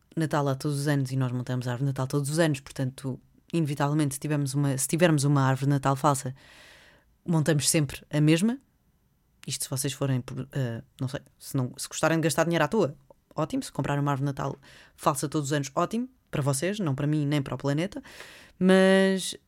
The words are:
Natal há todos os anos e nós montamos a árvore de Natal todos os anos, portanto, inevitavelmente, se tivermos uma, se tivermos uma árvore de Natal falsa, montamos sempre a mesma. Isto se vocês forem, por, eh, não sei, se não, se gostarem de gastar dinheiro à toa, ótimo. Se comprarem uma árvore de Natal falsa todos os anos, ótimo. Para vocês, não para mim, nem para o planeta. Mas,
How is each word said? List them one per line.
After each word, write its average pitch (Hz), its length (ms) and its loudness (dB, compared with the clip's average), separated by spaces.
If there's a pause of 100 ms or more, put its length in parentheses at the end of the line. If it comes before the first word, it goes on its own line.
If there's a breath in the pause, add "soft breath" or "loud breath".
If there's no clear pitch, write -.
(160)
Natal 147 320 0
há 135 80 0
todos 143 240 -2
os 143 80 -4
anos 139 240 0
e 131 40 -2
nós 127 160 0
montamos 123 360 -4
a 123 40 -2
árvore 120 140 -4
de 139 60 0
Natal 131 160 -4
todos 143 240 -2
os 156 80 0
anos, 156 220 2
portanto, 131 580 -8 (340)
inevitavelmente, 147 640 0
se - 40 -10
tivermos 143 360 -2
uma, 143 200 0
se 135 120 -2
tivermos 160 360 4
uma 143 200 4
árvore 135 240 2
de - 20 4
Natal 139 260 2
falsa, 135 380 0 (880 loud breath)
montamos 156 460 2
sempre 151 400 0
a 151 100 0
mesma. 165 380 4 (880)
Isto - 200 -6
se - 40 -10
vocês 135 240 -4
forem, 135 260 0
por, 135 320 -10
eh, 117 300 -4 (180)
não 131 80 -4
sei, 135 120 -8 (180)
se - 180 -10
não, 127 220 -2
se - 100 -10
gostarem 160 300 0
de 151 60 0
gastar 160 220 2
dinheiro 165 200 2
à - 20 2
toa, 170 300 0 (380)
ótimo. 156 260 -4
Se - 100 -10
comprarem 143 300 -2
uma 143 100 0
árvore 139 200 -2
de - 0 -
Natal 139 260 -6 (380 loud breath)
falsa 151 340 -2
todos 143 200 -4
os 147 40 -4
anos, 139 220 -2
ótimo. 220 340 -2 (220)
Para - 100 -2
vocês, 143 380 -2
não 151 160 -2
para 143 100 -2
mim, 151 220 0
nem 143 160 0
para 135 100 -8
o 131 60 -6
planeta. 156 420 -2 (560 loud breath)
Mas, 190 800 4 (120)